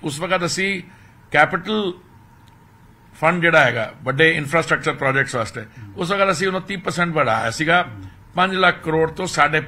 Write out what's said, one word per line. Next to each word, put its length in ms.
ਉਸ 180
ਵਕਤ 260
ਅਸੀਂ 360
ਕੈਪੀਟਲ 640
ਫੰਡ 220
ਜਿਹੜਾ 180
ਹੈਗਾ 320
ਵੱਡੇ 280
ਇਨਫਰਾਸਟ੍ਰਕਚਰ 640
ਪ੍ਰੋਜੈਕਟਸ 420
ਵਾਸਤੇ, 260
ਉਸ 140
ਵਕਤ 200
ਅਸੀਂ 160
ਉਹਨੂੰ 160
ਤੀਹ 160
ਪਰਸੈਂਟ 340
ਵਧਾਇਆ 380
ਸੀਗਾ, 360
ਪੰਜ 200
ਲੱਖ 300
ਕਰੋੜ 260
ਤੋਂ 160
ਸਾਢੇ 420